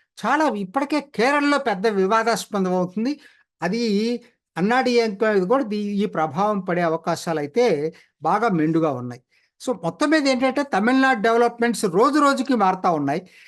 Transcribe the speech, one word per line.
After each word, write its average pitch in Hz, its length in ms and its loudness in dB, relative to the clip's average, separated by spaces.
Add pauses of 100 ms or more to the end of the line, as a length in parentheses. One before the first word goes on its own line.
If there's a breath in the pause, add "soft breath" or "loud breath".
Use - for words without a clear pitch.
(260 soft breath)
చాలా 294 220 2
ఇప్పటికే 254 520 -4
కేరళలో 285 580 0
పెద్ద 214 280 -2
వివాదాస్పదం 202 880 0
అవుతుంది. 214 460 -2 (420 soft breath)
అది 202 200 -2 (760 soft breath)
అన్నా 220 240 2
డిఎంకే 226 520 0
మీద 196 100 2
కూడా 247 200 2
దీ-, 208 400 -6
ఈ 214 40 0
ప్రభావం 185 540 -2
పడే 175 220 -2
అవకాశాలు 165 560 -2
అయితే 160 540 0 (300 soft breath)
బాగా 208 260 0
మెండుగా 160 420 2
ఉన్నాయి. 123 320 -8 (420)
So 247 180 -2
మొత్తం 294 280 -2
మీద 294 180 2
ఏంటంటే 262 340 0
తమిళనాడు 254 580 2
డెవలప్‌మెంట్స్ 233 640 2
రోజు 226 340 2
రోజుకి 269 360 2
మారుతా 185 360 2
ఉన్నాయి. 147 400 -2 (180 loud breath)